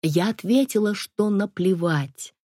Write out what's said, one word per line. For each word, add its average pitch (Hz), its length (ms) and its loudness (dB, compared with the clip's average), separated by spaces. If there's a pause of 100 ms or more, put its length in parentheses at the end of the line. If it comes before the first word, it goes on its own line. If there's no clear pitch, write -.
Я 170 300 0
ответила, 220 640 0
что - 340 -2
наплевать, 180 1040 -2 (120)